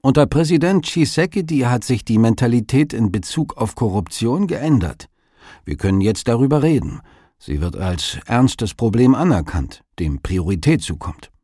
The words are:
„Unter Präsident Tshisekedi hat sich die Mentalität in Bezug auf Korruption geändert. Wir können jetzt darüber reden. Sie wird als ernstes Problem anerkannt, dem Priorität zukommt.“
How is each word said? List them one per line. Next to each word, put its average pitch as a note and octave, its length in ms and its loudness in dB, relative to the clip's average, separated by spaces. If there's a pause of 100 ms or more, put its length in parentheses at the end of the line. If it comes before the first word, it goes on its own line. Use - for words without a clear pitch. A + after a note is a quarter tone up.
„Unter C3+ 240 4
Präsident E3 600 2
Tshisekedi D#3+ 720 0
hat A#2+ 240 0
sich B2 200 -2
die A2 140 0
Mentalität A#2+ 760 2
in G#2+ 180 0
Bezug G#2+ 460 -4
auf A2 180 -4
Korruption A2+ 720 -2
geändert. B2 600 0 (540)
Wir D2 140 -6
können G2 240 0
jetzt G2+ 260 0
darüber C3+ 340 2
reden. D3+ 400 0 (380)
Sie D2 220 -4
wird E2+ 140 -4
als F2+ 500 -4
ernstes A#2+ 480 0
Problem A#2 420 2
anerkannt, F2 680 -2 (160)
dem D2 220 -2
Priorität F#2 600 0
zukommt.“ - 500 -10 (120)